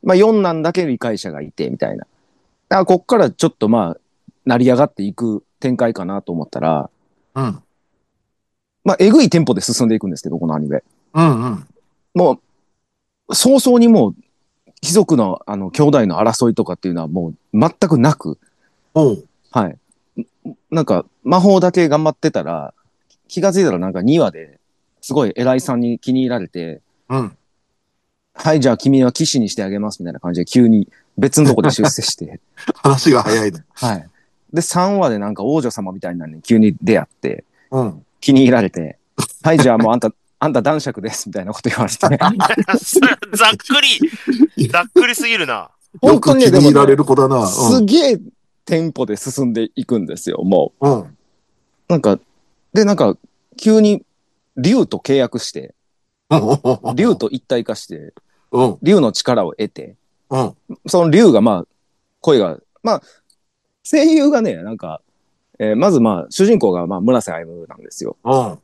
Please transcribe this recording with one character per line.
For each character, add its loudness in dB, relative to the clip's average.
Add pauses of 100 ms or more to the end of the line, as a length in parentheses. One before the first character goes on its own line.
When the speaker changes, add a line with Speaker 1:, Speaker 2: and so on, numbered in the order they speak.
Speaker 1:
ま 2
あ、 6
四 4
男 -2
だ -2
け -2
理 -4
解 -4
者 -10
が -12
い -14
て、 -8
み -10
た -4
い -10
な。 -16 (680)
だ 2
か 2
ら、 0
こ 2
っ -6
か 0
ら 2
ち -6
ょ 2
っ 0
と、 -4
ま 0
あ、 -12 (480)
成 2
り 2
上 4
が 2
っ -10
て -10
い -8
く -6 (160)
展 -4
開 -2
か -8
な -8
と -14
思 -6
っ -14
た -12
ら、 -2 (460)
Speaker 2:
う -6
ん。 -8 (1200)
Speaker 1:
ま 2
あ、 -2
え 6
ぐ 8
い 4
テ 2
ン 2
ポ 0
で -2
進 -2
ん 2
で 2
い -2
く -8
ん -6
で -10
す -18
け -8
ど、 -8
こ -6
の -4
ア -6
ニ -6
メ。 -4 (300)
Speaker 2:
う 0
ん 2
う -6
ん。 -12 (460)
Speaker 1:
も 2 (880)
う、 -8
早 4
々 2
に 4
も 4
う、 -12 (680)
貴 -8
族 2
の、 -2
あ -8
の、 -8
兄 0
弟 4
の -4
争 0
い -4
と -2
か -8
っ -10
て -8
い -4
う -6
の -6
は -8
も -6
う -14 (180)
全 2
く 0
な 4
く、 -10 (560)
Speaker 2:
お 2
う。 -10 (260)
Speaker 1:
は -2
い。 -16 (920)
な -2
ん -2
か、 -2 (180)
魔 2
法 6
だ 2
け 2
頑 0
張 0
っ -8
て -4
た -4
ら、 -10 (540)
気 -8
が 0
つ 2
い 4
た 2
ら -4
な -4
ん -8
か -6
二 2
話 0
で -20 (420)
す -10
ご 0
い -4
偉 0
い -2
さ -6
ん -4
に -4
気 -6
に 0
入 -2
ら -6
れ -10
て、 -12 (280)
Speaker 2:
う -4
ん。 -8 (1000)
Speaker 1:
「は -2
い、 2
じ 2
ゃ 2
あ -4
君 2
は 0
騎 -4
士 -2
に -2
し -10
て -6
あ -8
げ -6
ま -8
す」 -18
み -12
た -10
い -14
な -16
感 -6
じ -4
で -2
急 2
に 4 (300)
別 0
の 4
と 4
こ 0
で 2
出 0
世 -6
し -6
て。 -16 (180)
Speaker 2:
<laughs> -10
話 2
が 2
早 0
い -2
ね。 -16 (100)
Speaker 1:
は -4
い。 -14 (440)
で、 -2
三 0
話 2
で -2
な -6
ん -6
か -8
王 0
女 -4
様 -10
み -14
た -10
い -8
な -10
の -18
に -20
急 2
に 4
出 2
会 -6
っ -20 (140)
て、 -8 (280)
Speaker 2:
う -2
ん。 -8 (160)
Speaker 1:
気 2
に 6
入 4
ら 2
れ -2
て、 -10 (460)
「は 2
い、 4
じ 4
ゃ 4
あ 2
も 2
う 2
あ 0
ん -2
た、 -2 (140)
<laughs> -20
あ -2
ん -6
た 0
男 -2
爵 -10
で -10
す」 -12
み -18
た -8
い -12
な -10
こ -14
と -4
言 -6
わ -2
れ -8
て。 -10
Speaker 3:
<laughs> 0
ざ 4
っ 0
く -2 (760)
り、 0
ざ 2
っ -2 (100)
く 6
り -2
す -6
ぎ -2
る -2
な。 -6 (320)
Speaker 1:
本 6
当 4
に 4
ね、 6
Speaker 2:
よ 6
く 6
気 6
に 8
入 6
ら 6
れ 6
る 0
子 4
だ 4
な。 0
Speaker 1:
で 0
も 0
ね、 -2
Speaker 2:
う -2
ん。 2
Speaker 1:
す 4
げ 4
え -2 (460)
テ -2
ン -4
ポ -4
で -6
進 -6
ん -2
で -4
い -8
く -2
ん -6
で -12
す -10
よ、 -6
も 0
う。 2
Speaker 2:
う 2
ん。 -20 (680)
Speaker 1:
な 0
ん -2
か、 2 (540)
で、 4
な 2
ん 0
か、 0 (400)
急 4
に 2 (540)
竜 2
と -10
契 -2
約 -2
し -12
て、 -16 (540)
Speaker 2:
う 0
ん。 -6
Speaker 1:
竜 0
と -6
一 -10
体 -4
化 -8
し -18
て、 -18 (380)
Speaker 2:
う 2
ん。 -2
Speaker 1:
竜 4
の 2
力 -2
を -8
得 -8
て、 -18 (340)
Speaker 2:
う -4
ん。 -4 (320)
Speaker 1:
そ 2
の 2
竜 6
が、 4
ま 0
あ、 - (560)
声 2
が、 -2 (240)
ま -2
あ、 -4 (840)
声 2
優 4
が 0
ね、 -4
な -14
ん -14
か、 -14 (580)
え 0
ー、 0
ま 2
ず、 2
ま 0
あ、 -12
主 0
人 4
公 2
が、 -4
ま -6
あ、 -6
村 0
瀬 -12
歩 -16
な -20
ん -20
で -20
す -16
よ。 -12
Speaker 2:
う 0
ん。 -4